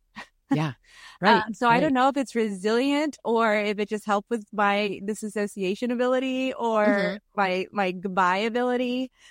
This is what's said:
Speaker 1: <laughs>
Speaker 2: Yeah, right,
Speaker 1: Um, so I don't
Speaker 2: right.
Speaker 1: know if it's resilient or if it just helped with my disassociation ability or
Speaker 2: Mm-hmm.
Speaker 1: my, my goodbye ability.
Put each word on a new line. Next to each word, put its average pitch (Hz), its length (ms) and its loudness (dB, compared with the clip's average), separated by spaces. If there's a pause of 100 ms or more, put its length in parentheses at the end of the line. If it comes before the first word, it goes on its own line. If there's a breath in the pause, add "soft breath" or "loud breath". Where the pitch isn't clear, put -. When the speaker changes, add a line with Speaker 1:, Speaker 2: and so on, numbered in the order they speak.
(160)
Speaker 1:
<laughs> - 100 -16 (260 loud breath)
Speaker 2:
Yeah, 151 220 0 (480 loud breath)
right, 214 240 6
Speaker 1:
Um, 220 80 -8
so 240 160 0
I 233 100 4
don't 302 100 2
Speaker 2:
right. 269 40 0
Speaker 1:
know 254 160 4
if 277 80 -2
it's 262 160 -4
resilient 233 880 0
or 226 320 2
if 208 220 0
it 208 100 -2
just 214 200 -6
helped 208 240 0
with 220 200 -4
my 202 540 0
disassociation 208 840 -4
ability 254 640 0
or 220 360 2
Speaker 2:
Mm-hmm. 202 480 -2
Speaker 1:
my, 190 340 0
my 196 200 -2
goodbye 185 460 0
ability. 247 720 -2 (200 soft breath)